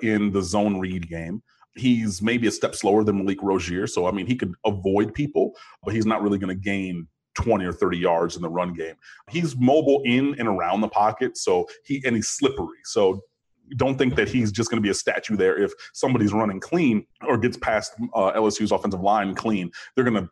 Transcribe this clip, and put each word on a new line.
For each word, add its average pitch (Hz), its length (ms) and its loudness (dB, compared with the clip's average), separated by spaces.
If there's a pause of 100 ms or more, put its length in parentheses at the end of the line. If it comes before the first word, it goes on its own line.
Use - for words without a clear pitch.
in 104 300 2
the 98 100 2
zone 101 380 0
read 92 300 -6
game. 82 340 -8 (320)
He's 113 460 2
maybe 117 260 0
a 101 40 2
step - 240 -4
slower 107 280 4
than 104 140 2
Malik 98 240 -2
Rozier. 95 460 -2
So, 90 200 -2
I 92 40 0
mean, 95 140 -4
he 123 100 0
could 95 180 -4 (120)
avoid 98 480 0
people, 143 400 0 (300)
but 101 100 -4
he's 113 120 0
not 107 160 0
really 101 160 2
gonna 92 180 -4
gain 95 520 -6 (260)
twenty 107 300 0
or 87 80 -2
thirty 90 260 0
yards 85 380 0
in 85 60 -10
the 85 80 -6
run 90 240 -4
game. 82 220 -8 (340)
He's 165 260 -2
mobile 139 480 4
in 131 340 2
and 117 120 -2
around 92 320 0
the 107 80 -2
pocket, 110 480 0
so 90 280 2 (200)
he, 139 200 -6
and 123 80 2
he's 110 140 0
slippery. 107 560 -2
So 98 380 2 (560)
don't 131 200 0
think 131 200 2
that 104 100 2
he's 117 240 0
just 110 180 -2
gonna 113 120 0
be 101 80 2
a 95 40 2
statue 101 440 -2
there. 92 200 4
If 98 140 2 (220)
somebody's 113 400 2
running 104 260 0
clean 135 460 0 (200)
or 127 120 2
gets 110 180 0
past, 110 380 -2 (200)
uh, 95 220 2
L 110 120 4
S 104 120 0
U's 101 140 2
offensive 95 260 -2
line 98 340 2
clean, 95 380 -4 (240)
they're 127 80 2
gonna, 104 280 0